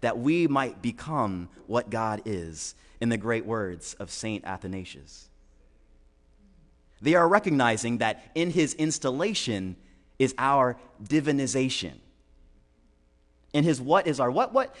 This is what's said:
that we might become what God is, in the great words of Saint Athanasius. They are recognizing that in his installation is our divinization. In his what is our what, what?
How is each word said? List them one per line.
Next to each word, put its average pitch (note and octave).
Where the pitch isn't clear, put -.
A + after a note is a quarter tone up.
that A#2
we D#3+
might C3+
become A2+
what A2+
God A2
is, E2+
in A#2+
the A#2
great A2+
words G2+
of -
Saint G#2+
Athanasius. F#2
They C#3
are E3+
recognizing A#2+
that A2
in E3+
his D#3
installation C3+
is C3
our C3
divinization. C3+
In D3
his D#3
what D#3+
is C#3
our B2
what, A3
what? C4